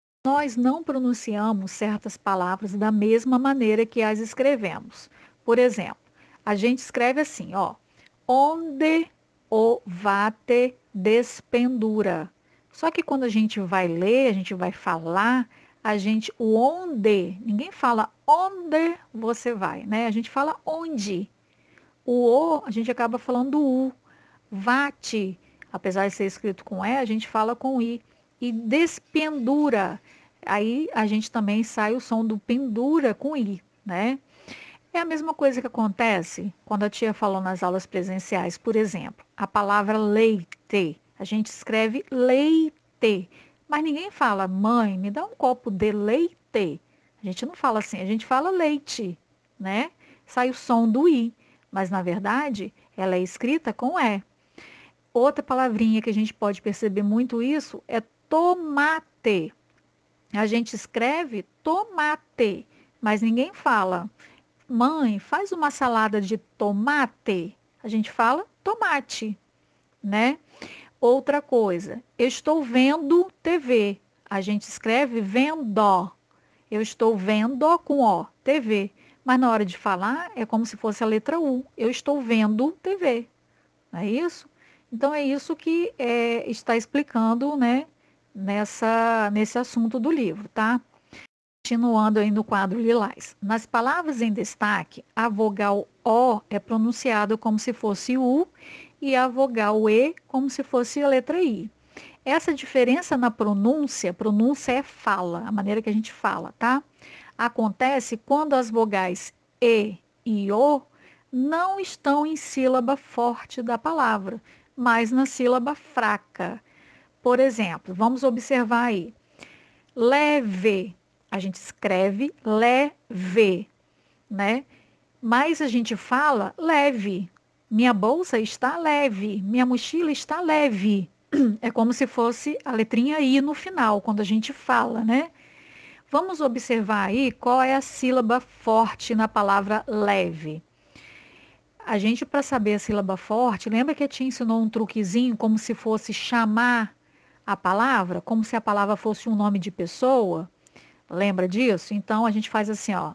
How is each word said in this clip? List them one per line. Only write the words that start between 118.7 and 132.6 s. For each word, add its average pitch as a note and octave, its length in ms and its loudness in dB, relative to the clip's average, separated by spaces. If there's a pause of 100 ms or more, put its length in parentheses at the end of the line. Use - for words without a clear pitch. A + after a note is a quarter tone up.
aí. A3 280 -2 (840)
Leve, A3+ 960 2 (340)
a G3 120 -6
gente F#3 160 -6
escreve G3 760 -2 (120)
leve, G#3+ 1200 2 (640)
né? G#3 340 -2 (560)
Mas C4+ 400 0
a D4+ 60 0
gente A#3 300 -2
fala B3+ 600 0
leve. B3+ 720 0 (400)
Minha A#3+ 240 4
bolsa A#3 460 0
está B3 400 -4
leve, A3 640 0
minha A#3+ 240 2
mochila D4+ 460 0
está D#4 280 -6
leve. G#3+ 680 2 (200)
<clears throat> B3+ 300 2
É A3+ 100 -4
como A#3 220 2
se B3 140 -2
fosse A#3+ 580 -2